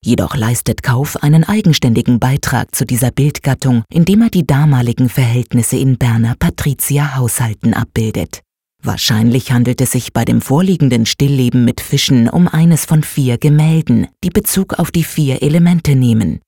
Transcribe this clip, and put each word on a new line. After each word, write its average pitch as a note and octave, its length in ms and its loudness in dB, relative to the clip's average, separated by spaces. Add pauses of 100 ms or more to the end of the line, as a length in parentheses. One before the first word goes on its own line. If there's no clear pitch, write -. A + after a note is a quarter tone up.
Jedoch A2+ 300 0
leistet A#2 480 -2
Kauf C3+ 400 -2
einen D#3 220 4
eigenständigen C3+ 760 0
Beitrag C3 560 -2
zu - 100 -4
dieser B2 260 -2
Bildgattung, C3+ 760 -2
indem F#3+ 340 2
er A3+ 60 2
die E3+ 160 -2
damaligen C3 600 2
Verhältnisse B2 720 -2
in C3 200 2
Berner A#2 400 0
Patrizierhaushalten C3 1400 -2
abbildet. - 680 -4 (420)
Wahrscheinlich A#2 680 0
handelt A#2+ 260 0
es C3 140 0
sich B2 180 -4
bei A#2 140 -2
dem A#2 160 0
vorliegenden C#3 640 2
Stillleben B2+ 580 0
mit - 160 0
Fischen C3+ 480 2
um F3 220 2
eines D#3+ 340 2
von D#3 180 0
vier B2+ 360 -2
Gemälden, D3+ 720 2 (180)
die F3 40 -2
Bezug - 440 -2
auf - 180 -2
die E3 140 0
vier C3+ 360 -2
Elemente E3 540 2
nehmen, A2+ 520 0